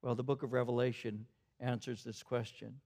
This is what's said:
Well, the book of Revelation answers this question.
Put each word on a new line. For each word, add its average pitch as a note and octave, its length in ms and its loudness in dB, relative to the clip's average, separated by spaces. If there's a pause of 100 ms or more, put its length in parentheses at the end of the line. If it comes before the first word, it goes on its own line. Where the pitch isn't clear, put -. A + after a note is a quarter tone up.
Well, B2 100 2
the B2 100 0
book C3+ 200 2
of B2 100 -4
Revelation A#2+ 720 2 (340)
answers B2 440 -2
this A2 180 -10
question. A#2+ 640 -4